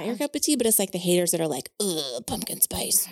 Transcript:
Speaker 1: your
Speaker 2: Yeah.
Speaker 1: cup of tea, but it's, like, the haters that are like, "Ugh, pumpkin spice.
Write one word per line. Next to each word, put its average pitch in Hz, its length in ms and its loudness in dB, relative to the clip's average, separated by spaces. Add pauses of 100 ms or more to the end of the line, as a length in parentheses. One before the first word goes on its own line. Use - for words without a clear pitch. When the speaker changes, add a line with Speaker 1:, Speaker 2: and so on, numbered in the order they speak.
Speaker 1:
your 233 80 -2
Speaker 2:
Yeah. 214 40 -6
Speaker 1:
cup 285 180 -4
of 285 60 -2
tea, 302 160 4
but 240 100 4
it's, 220 100 4
like, 196 140 0
the 185 60 -4
haters 175 340 2
that 170 80 0
are 160 80 0
like, 139 220 -4 (100)
"Ugh, 156 480 -2
pumpkin 202 320 -6
spice. - 520 0